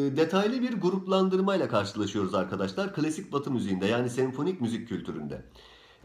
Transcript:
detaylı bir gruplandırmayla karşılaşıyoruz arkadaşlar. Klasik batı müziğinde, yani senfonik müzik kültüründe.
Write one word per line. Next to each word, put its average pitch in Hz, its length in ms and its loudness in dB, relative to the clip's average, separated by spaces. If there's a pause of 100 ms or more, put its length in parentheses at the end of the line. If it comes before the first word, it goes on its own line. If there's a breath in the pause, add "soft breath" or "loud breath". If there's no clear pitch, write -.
(180)
detaylı 196 440 2
bir 240 120 0
gruplandırmayla 190 920 2
karşılaşıyoruz 101 680 0
arkadaşlar. 95 580 -2
Klasik 156 380 -2
batı 143 200 -2
müziğinde, 98 340 0
yani 120 240 2
senfonik 131 520 -2
müzik 113 280 -2
kültüründe. 78 560 -6 (600 loud breath)